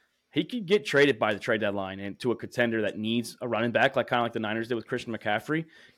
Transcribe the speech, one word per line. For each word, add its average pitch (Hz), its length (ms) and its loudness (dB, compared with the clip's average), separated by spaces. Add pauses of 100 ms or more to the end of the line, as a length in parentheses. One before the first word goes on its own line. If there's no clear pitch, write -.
(300)
he 147 140 0
could 214 220 -8
get 208 200 2
traded 139 320 6
by 107 140 2
the 98 80 -2
trade 110 200 0
deadline 98 380 -2
and 101 220 -8
to 123 100 0
a 110 60 2
contender 113 460 -2
that 98 160 -2
needs 113 420 -2
a 123 80 -6
running 113 240 0
back, 127 240 4
like, 120 120 0
kinda 120 140 2
like 117 100 -2
the 117 60 -4
Niners 110 300 -4
did 123 80 0
with 110 100 -6
Christian 120 260 -6
McCaffrey, 117 520 -2 (340)